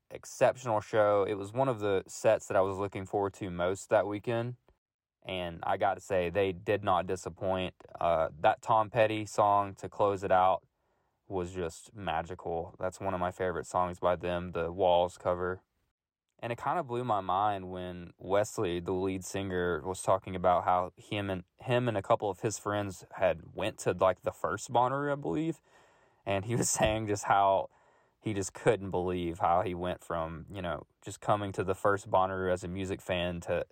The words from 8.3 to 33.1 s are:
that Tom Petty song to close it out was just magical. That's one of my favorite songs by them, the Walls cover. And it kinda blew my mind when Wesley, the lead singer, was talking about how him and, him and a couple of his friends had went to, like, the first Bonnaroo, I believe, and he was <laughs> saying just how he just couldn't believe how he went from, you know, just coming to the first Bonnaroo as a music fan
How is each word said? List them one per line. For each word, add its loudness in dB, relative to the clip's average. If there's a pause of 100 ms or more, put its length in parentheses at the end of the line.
that 2
Tom 4
Petty 2
song 4
to -12
close 0
it 2
out 6 (640)
was -4
just -8
magical. -6
That's -6
one -2
of -2
my -2
favorite -4
songs -2
by 2
them, -4
the -4
Walls 2
cover. -2 (760)
And -6
it -6
kinda -2
blew -4
my 0
mind 0
when -10
Wesley, 0
the -4
lead -2
singer, -2
was -6
talking 2
about 4
how 2
him -4
and, -4 (140)
him 0
and 0
a -4
couple 2
of -6
his -2
friends -4 (100)
had 2 (140)
went -4
to, -2
like, 4
the -2
first -4
Bonnaroo, 0
I -2
believe, -4 (640)
and -2
he -2
was 0
<laughs> -2
saying 2
just -2
how 4 (500)
he -4
just -4
couldn't 0
believe -2
how 4
he -2
went -6
from, -6
you -8
know, -6 (180)
just -14
coming 0
to -4
the -2
first 0
Bonnaroo 2
as -2
a -8
music -6
fan -4